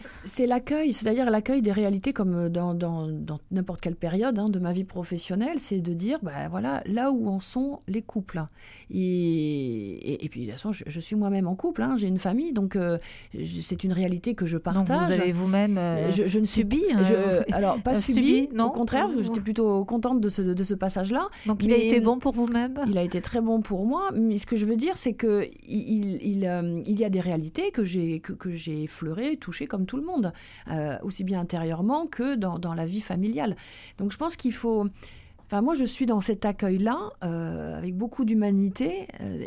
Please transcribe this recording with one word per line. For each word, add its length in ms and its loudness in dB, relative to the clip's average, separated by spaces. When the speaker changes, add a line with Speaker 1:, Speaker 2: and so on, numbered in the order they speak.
Speaker 1:
C'est 220 -2
l'accueil, 480 2
c'est-à-dire 380 2
l'accueil 320 2
des 80 4
réalités 420 2
comme 360 0
dans, 260 0
dans, 320 -2
dans 320 -6
n'importe 320 -2
quelle 140 -2
période, 420 0
hein, 120 2
de 100 2
ma 120 0
vie 120 0
professionnelle, 760 -4
c'est 220 -2
de 120 -2
dire, 280 -2
bah, 260 -6
voilà, 380 -4
là 260 2
où 160 2
en 120 0
sont 480 -4
les 160 -2
couples. 400 -6
Et, 100 0
et, 1200 0
et 40 -8
puis 120 -8
de 40 -6
toute 80 -8
façon, 180 -4
je, 140 -8
je 140 -8
suis 160 -4
moi-même 320 2
en 80 -2
couple, 260 -2
hein, 160 0
j'ai 100 2
une 120 2
famille, 340 0
donc, 220 0
euh, 220 2
je, 280 -6
c'est 220 -6
une 100 0
réalité 420 0
que 100 -2
je 120 0
Speaker 2:
Donc 160 -6
vous 120 4
Speaker 1:
partage. 340 4
Speaker 2:
avez 120 4
vous-même, 460 2
euh, 340 2
Speaker 1:
Je, 160 4
je 120 2
ne 40 4
suis 180 2
Speaker 2:
subi, 200 2
Speaker 1:
je, 100 6
Speaker 2:
euh, 280 2
Speaker 1:
alors, 300 2
pas 100 0
Speaker 2:
euh, 100 2
Speaker 1:
subi, 120 0
Speaker 2:
subi, 400 6
non ? 120 2
Speaker 1:
au 60 2
contraire, 380 2
Speaker 2:
Euh, 120 0
Speaker 1:
j'étais 180 0
plutôt 460 2
contente 340 0
de 80 2
ce, 140 -2
de 220 0
ce 100 -2
passage-là. 560 0
Speaker 2:
Donc 180 0
il 80 4
a 60 8
Speaker 1:
Mais 100 4
Speaker 2:
été 140 6
bon 180 4
pour 140 0
vous-même ? 440 0
Speaker 1:
Il 100 2
a 60 4
été 180 -2
très 180 -2
bon 220 4
pour 240 -2
moi, 280 0
mais 240 2
ce 80 -4
que 120 0
je 80 2
veux 100 2
dire, 220 0
c'est 160 -2
que 340 2
il, 240 -4
il, 340 0
il, 220 0
euh, 400 0
il 140 2
y 60 2
a 40 2
des 120 2
réalités 500 -2
que 140 0
j'ai, 340 -2
que, 140 -10
que 180 -8
j'ai 320 -6
effleurées, 540 -4
touchées 300 -8
comme 180 -2
tout 100 -6
le 80 -4
monde, 300 -2
euh, 340 -2
aussi 200 -8
bien 160 0
intérieurement 680 0
que 300 -2
dans, 240 -2
dans 140 -4
la 120 -4
vie 160 -4
familiale. 540 -2
Donc 140 -4
je 60 -10
pense 180 -2
qu'il 180 -2
faut, 320 0
enfin, 160 -2
moi, 120 2
je 120 2
suis 200 -2
dans 140 4
cet 240 0
accueil-là, 540 2
euh, 540 -6
avec 180 -6
beaucoup 300 -2
d'humanité, 840 2
euh, 260 -6